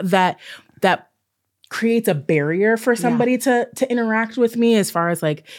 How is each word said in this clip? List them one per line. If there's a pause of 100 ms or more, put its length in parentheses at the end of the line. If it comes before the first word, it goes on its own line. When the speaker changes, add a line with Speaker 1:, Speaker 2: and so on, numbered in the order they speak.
Speaker 1:
that, (440)
that (640)
creates
a
barrier
for
Speaker 2:
Yeah.
Speaker 1:
somebody
to,
to
interact
with
me
as
far
as,
like, (120)